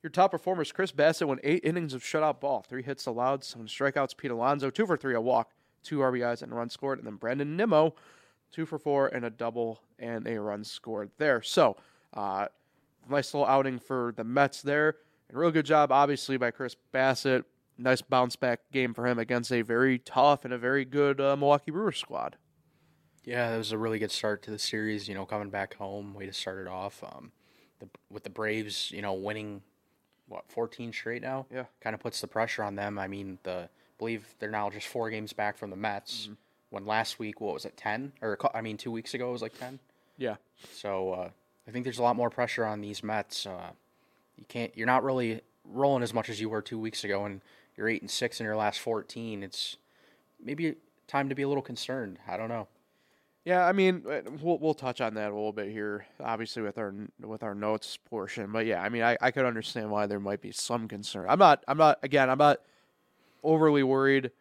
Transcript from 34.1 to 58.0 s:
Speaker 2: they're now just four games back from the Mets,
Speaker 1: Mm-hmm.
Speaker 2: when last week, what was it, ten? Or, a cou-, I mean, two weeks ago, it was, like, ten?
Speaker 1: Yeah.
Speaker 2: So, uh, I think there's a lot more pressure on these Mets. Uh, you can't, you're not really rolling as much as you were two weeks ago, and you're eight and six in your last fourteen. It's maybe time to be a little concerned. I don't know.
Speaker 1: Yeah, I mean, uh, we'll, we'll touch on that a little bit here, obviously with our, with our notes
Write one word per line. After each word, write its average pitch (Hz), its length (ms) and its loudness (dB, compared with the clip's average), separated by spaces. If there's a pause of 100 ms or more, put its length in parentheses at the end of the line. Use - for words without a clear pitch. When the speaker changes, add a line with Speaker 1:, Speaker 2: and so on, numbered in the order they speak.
Speaker 2:
they're 107 100 -6
now 104 220 -2
just 104 160 -12
four 113 240 -4
games 107 220 -8
back 104 240 -2
from 104 120 -10
the 95 60 -8
Mets, 104 480 -6
Speaker 1:
Mm-hmm. 107 100 -14 (380)
Speaker 2:
when 101 160 -10
last 110 320 0
week, 107 220 -8
what 101 120 -4
was 69 120 -8
it, - 120 -14
ten? 123 340 -4 (120)
Or, 110 100 0
a 98 40 -4
cou-, 139 180 2
I 117 60 -2
mean, 110 160 -6
two 120 140 -8
weeks 113 220 -8
ago, 123 160 -4
it 123 40 -4
was, 117 100 -6
like, 110 160 -12
ten? 127 180 -12 (400)
Speaker 1:
Yeah. 120 200 -4 (360)
Speaker 2:
So, 95 380 -2
uh, 90 180 -6 (380)
I 117 40 -18
think 123 120 -4
there's 120 160 -6
a 120 40 4
lot 120 120 6
more 120 160 2
pressure 120 340 0
on 107 160 -4
these 104 220 -10
Mets. 107 420 -4
Uh, 90 240 -10 (680)
you 104 120 -20
can't, - 280 -8
you're 110 120 -2
not 127 160 4
really 123 380 -2 (220)
rolling 135 380 2
as 117 120 -2
much 117 160 0
as 107 120 -6
you 110 80 -2
were 110 140 -2
two 113 160 -8
weeks 110 240 -6
ago, 101 220 0
and 98 160 -8 (340)
you're 107 140 -2
eight 113 120 -2
and - 80 -14
six - 300 -4
in 117 60 -4
your 107 100 -2
last 104 240 0
fourteen. 110 640 -6
It's - 340 -10 (640)
maybe 151 320 -4 (320)
time 139 220 2
to 135 60 -2
be 139 80 -2
a 139 40 0
little 139 140 0
concerned. 120 560 -8 (100)
I 92 100 -6
don't 113 120 -4
know. 113 180 -6 (800)
Speaker 1:
Yeah, 180 200 4
I 180 60 6
mean, 185 380 6
uh, 143 120 -2 (200)
we'll, 165 160 2
we'll 156 160 2
touch 131 260 -4
on 113 140 0
that 107 180 -2
a - 40 -6
little 107 180 -2
bit 104 180 -6
here, 104 340 -6 (140)
obviously 113 440 -4
with 104 160 -6
our, 101 140 -4 (280)
with 110 220 -10
our 104 120 -4
notes 107 400 -2 (140)